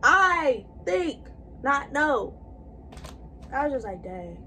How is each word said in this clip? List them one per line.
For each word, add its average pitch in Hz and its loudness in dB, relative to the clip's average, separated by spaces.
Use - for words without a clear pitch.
I 320 6
think, 359 -2
not 277 0
know. 277 0
I 269 0
was 294 0
just 247 -4
like, 185 -10
Dang. 175 -10